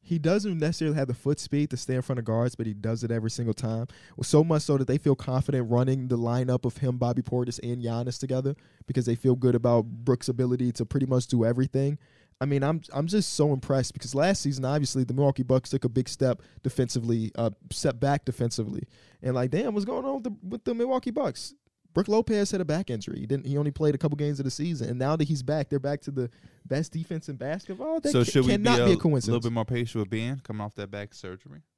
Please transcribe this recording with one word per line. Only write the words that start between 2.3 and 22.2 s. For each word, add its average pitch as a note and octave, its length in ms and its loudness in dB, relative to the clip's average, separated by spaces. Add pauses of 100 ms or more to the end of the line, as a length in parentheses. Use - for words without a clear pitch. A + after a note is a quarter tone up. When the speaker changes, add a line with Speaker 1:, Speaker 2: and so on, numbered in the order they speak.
Speaker 1:
but A#2 120 -4
he G#2+ 60 -4
does A2+ 300 -4
it A2+ 80 -4
every A2+ 200 -2
single A2+ 240 -2
time. A2+ 320 -4 (340)
So D3+ 220 6
much D#3+ 180 2
so C#3+ 160 0
that C3 100 0
they C3+ 120 2
feel C#3+ 160 4
confident B2+ 560 -2
running B2+ 380 2
the B2 80 0
lineup B2 480 0
of A#2+ 120 -2
him, B2+ 200 -2
Bobby A#2+ 260 0
Portis, B2 400 -2
and A#2+ 180 -4
Giannis A#2+ 380 -4
together C3 360 -2 (320)
because B2 200 0
they A#2 80 2
feel B2+ 200 4
good B2 200 4
about A#2+ 300 4
Brook's A#2+ 440 -2
ability B2 440 0
to A#2 120 -2
pretty C#3 220 0
much B2+ 200 2
do A#2 160 4
everything. C3+ 540 2 (420)
I C3 60 -2
mean, C#3 180 2
I'm, D#3 180 0 (100)
I'm C#3+ 140 -2
just F#3+ 300 0
so D3 180 4
impressed C3+ 400 0
because - 220 -8
last F3 260 2
season, C3 240 -2
obviously, C#3 380 0
the B2 100 -2
Milwaukee C3+ 300 2
Bucks B2+ 260 2
took - 160 0
a A#2+ 40 2
big B2 200 0
step B2+ 320 0 (220)
defensively, A#2 720 0
uh, A#2 160 0 (200)
step B2+ 280 -2
back C#3 260 0
defensively. A#2 560 -4 (400)
And, B2+ 140 -2
like, B2+ 160 0
damn, G#3+ 240 0
what's G3+ 100 -2
going B3+ 200 -4
on C4+ 100 -4
with B3 80 -8
the, A3 120 -6 (140)
with A3+ 140 -8
the A#3 100 -2
Milwaukee B3 380 -2
Bucks? A3 420 -4 (400)
Brook F3+ 140 2
Lopez G#3+ 420 2